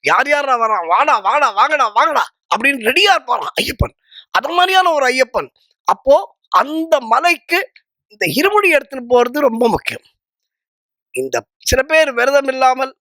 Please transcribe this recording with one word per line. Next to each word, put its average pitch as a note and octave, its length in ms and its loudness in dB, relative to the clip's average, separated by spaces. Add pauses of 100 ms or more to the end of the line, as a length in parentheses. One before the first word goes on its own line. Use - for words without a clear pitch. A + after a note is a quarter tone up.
"யார் B3+ 280 0
யாரா C#4 300 0
வரான், G#3+ 280 -2
வாடா, B3+ 320 2
வாடா, A#3 380 0
வாங்கடா, C4+ 380 0
வாங்கடா" C#4 280 0
அப்படின்னு A#3 720 -4
ரெடியா F4+ 260 2
இருப்பாராம் - 440 -6
ஐயப்பன். - 320 -4 (360)
அது A3 180 -2
மாதிரியான F4+ 420 2
ஒரு C#4+ 160 0
ஐயப்பன். B3 420 -2 (360)
அப்போ - 520 0 (120)
அந்த D#4 520 0
மலைக்கு D#4 720 -2 (340)
இந்த G#3 200 -8
இருமுடி G4 440 0
எடுத்துட்டு B3 520 0
போறது B3 160 -4
ரொம்ப A#3 300 0
முக்கியம். - 340 -4 (1080)
இந்த B2+ 340 -6 (140)
சில C4 240 -2
பேர் D#4 300 2
விரதம் C4+ 360 0
இல்லாமல் C4 520 0